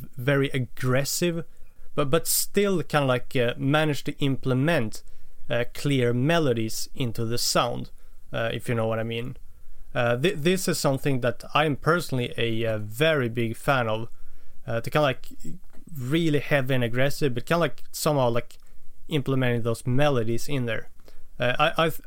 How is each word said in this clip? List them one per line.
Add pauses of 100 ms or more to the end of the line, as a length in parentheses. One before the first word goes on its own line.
(180)
very
aggressive, (480)
but,
but
still
kinda
like,
uh,
managed
to
implement, (460)
uh, (100)
clear
melodies
into
the
sound, (420)
uh,
if
you
know
what
I
mean. (560)
Uh,
thi-,
this
is
something
that (100)
I'm
personally
a,
uh,
very
big
fan
of, (580)
uh,
to
kinda
like (680)
really
heavy
and
aggressive,
but
kinda
like
somehow
like (500)
implementing
those
melodies
in
there. (500)
Uh,
I,
I,
th-,